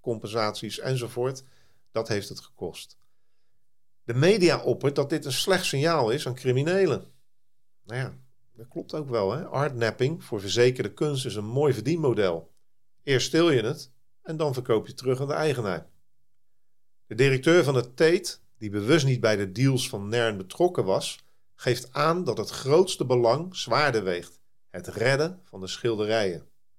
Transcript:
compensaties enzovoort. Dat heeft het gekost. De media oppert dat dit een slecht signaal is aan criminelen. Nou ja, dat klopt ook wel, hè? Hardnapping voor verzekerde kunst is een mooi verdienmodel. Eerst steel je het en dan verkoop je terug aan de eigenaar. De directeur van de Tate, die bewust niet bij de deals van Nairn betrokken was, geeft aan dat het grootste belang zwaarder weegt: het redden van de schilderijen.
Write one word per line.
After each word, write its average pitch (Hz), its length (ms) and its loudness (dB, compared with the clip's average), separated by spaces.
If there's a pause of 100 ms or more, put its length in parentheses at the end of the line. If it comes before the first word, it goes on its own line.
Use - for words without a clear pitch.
compensaties 110 800 -4
enzovoort. 127 640 -4 (480)
Dat 110 160 -4
heeft 104 220 -4
het - 100 -14
gekost. - 580 -14 (1080)
De 117 100 -6
media 170 500 4
oppert 135 320 0
dat 135 140 0
dit 156 160 -4
een 135 60 -4
slecht 185 340 0
signaal 143 440 2
is 139 180 -2
aan 123 80 -6
criminelen. 139 720 0 (800)
Nou 120 160 -8
ja, 131 180 -8 (380)
dat 113 120 -20
klopt - 260 -12
ook 151 160 -6
wel, 104 220 2
hè? 156 120 -4
Hardnapping 131 800 -2
voor 104 180 -6
verzekerde 113 520 2
kunst 143 320 -2
is 101 100 -6
een 104 100 -6
mooi 135 280 2
verdienmodel. 107 800 0 (520)
Eerst 131 240 2
steel 170 240 4
je 123 100 4
het 131 300 -6 (300)
en 160 160 -10
dan 151 160 -2
verkoop 123 340 0
je - 60 -14
terug 127 280 -2
aan 143 60 -4
de 135 60 -2
eigenaar. 123 540 -2 (1200)
De - 100 -12
directeur 139 480 4
van 131 100 2
de 123 200 0
Tate, 170 440 2 (200)
die 107 120 -10
bewust 113 360 2
niet 127 140 2
bij 107 160 4
de 101 160 -2
deals 127 380 0
van 101 200 -8
Nairn 113 280 0
betrokken 143 480 -2
was, 110 380 -2 (320)
geeft - 380 -4
aan 165 300 0
dat 117 140 -2
het 107 120 -6
grootste 156 560 2
belang 151 500 2
zwaarder 120 480 0
weegt: 87 360 -4 (300)
het 90 180 -12
redden 135 560 0
van - 160 -16
de 92 80 -10
schilderijen. 107 800 -2 (320)